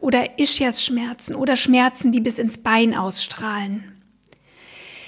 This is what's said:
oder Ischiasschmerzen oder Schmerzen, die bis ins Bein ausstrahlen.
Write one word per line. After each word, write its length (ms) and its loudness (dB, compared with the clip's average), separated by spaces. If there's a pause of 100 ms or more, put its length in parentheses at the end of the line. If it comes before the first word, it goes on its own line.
oder 380 0
Ischiasschmerzen 960 0
oder 220 0
Schmerzen, 560 2
die 80 2
bis 180 -2
ins 200 0
Bein 360 2
ausstrahlen. 1000 -6 (1160)